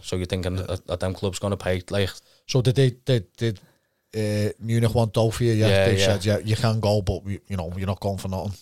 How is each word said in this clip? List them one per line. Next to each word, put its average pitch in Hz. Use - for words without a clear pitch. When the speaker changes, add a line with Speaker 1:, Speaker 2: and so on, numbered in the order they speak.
Speaker 1:
So -
you're 90
thinking, 92
Speaker 2:
Yeah. 95
Speaker 1:
"Are, 92
are 87
them 95
clubs 95
gonna 101
pay?" 92
Like, 98
Speaker 2:
So 131
did 127
they, 131
did, 120
did, 113
uh, 104
Munich 113
want 117
dough 113
for 123
you? 117
Yeah, 107
Speaker 1:
Yeah, 98
Speaker 2:
they 95
Speaker 1:
yeah. 98
Speaker 2:
said, 95
"Yeah, 101
you 107
can 110
go, 104
but 92
we, 98
you 98
know, 85
you're 95
not 95
going 98
for -
nothing." 95